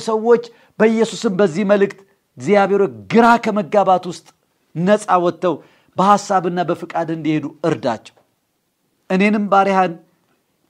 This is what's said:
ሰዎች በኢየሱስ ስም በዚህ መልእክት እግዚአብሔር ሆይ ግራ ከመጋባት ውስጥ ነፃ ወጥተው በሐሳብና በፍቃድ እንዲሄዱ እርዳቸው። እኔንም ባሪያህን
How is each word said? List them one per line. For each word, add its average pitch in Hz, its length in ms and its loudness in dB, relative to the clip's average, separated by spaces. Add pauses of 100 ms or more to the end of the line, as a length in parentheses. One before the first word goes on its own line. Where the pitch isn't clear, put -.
ሰዎች 226 440 2 (340)
በኢየሱስ 220 420 0
ስም 226 140 -2
በዚህ 180 300 0
መልእክት 196 340 0 (400)
እግዚአብሔር 196 420 0
ሆይ 180 120 -2 (160)
ግራ 233 180 4 (120)
ከመጋባት 196 680 0
ውስጥ - 200 -14 (480)
ነፃ 196 320 0 (120)
ወጥተው 175 360 -2 (420)
በሐሳብና 190 680 0
በፍቃድ 165 460 -6
እንዲሄዱ 156 360 -4 (180)
እርዳቸው። 127 500 -4 (960)
እኔንም 208 380 0
ባሪያህን 190 460 2 (760)